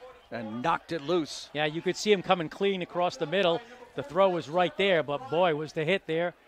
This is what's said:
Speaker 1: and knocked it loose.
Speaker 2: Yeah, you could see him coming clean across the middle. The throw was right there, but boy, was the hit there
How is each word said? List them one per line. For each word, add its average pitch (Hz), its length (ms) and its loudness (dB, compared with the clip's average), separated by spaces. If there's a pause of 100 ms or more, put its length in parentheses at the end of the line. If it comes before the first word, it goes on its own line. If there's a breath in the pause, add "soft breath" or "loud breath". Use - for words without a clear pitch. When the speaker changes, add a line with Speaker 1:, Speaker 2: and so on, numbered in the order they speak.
(320)
Speaker 1:
and 113 300 -8
knocked - 300 -2
it 165 100 -4
loose. 156 520 -2
Speaker 2:
Yeah, 151 120 0
you 156 160 -4
could 175 140 -2
see - 160 2
him 190 100 4
coming 180 280 0
clean 196 320 -2
across 175 340 -2
the 170 100 -4
middle. 170 360 2 (340)
The 139 80 -6
throw 185 260 4
was 160 200 -2
right 175 280 2
there, 190 240 4
but 143 280 -4
boy, 165 260 4
was 151 160 -6
the 156 140 -2
hit 190 220 0
there 165 260 -2 (140)